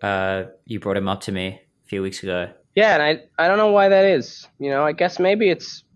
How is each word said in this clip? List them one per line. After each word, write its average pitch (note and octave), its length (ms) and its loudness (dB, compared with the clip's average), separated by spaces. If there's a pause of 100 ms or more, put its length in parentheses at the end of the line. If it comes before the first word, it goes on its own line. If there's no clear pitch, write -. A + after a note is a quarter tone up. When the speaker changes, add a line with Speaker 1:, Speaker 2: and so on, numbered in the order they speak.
Speaker 1:
uh, F#2+ 420 -2 (220)
you G#2+ 160 -8
brought G2 160 -2
him G2 100 -2
up G2 140 -4
to - 100 -8
me F#2 160 -4
a - 400 -16
few G2 140 -6
weeks F#2+ 200 -8
ago. F2+ 280 -4 (260)
Speaker 2:
Yeah, G#3 180 4
and D#3 80 2
I, D#3 420 -2
I E3 40 2
don't F#3+ 100 2
know G#3+ 140 2
why G3 180 6
that G3 160 6
is. E3 420 -2 (120)
You C#3 100 -6
know, C#3 160 0
I D3+ 60 0
guess F3 280 -2
maybe G3+ 300 2
it's, - 340 -4 (120)